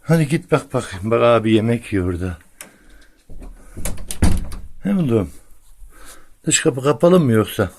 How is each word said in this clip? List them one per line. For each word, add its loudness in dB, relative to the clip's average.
Hadi 2
git -2
bak -2
bakayım. -6
Bak 2
abi 4
yemek 0
yiyor 0
burada. -6
He -2
oğlum? 0
Dış 0
kapı -2
kapalı 4
mı 2
yoksa? 0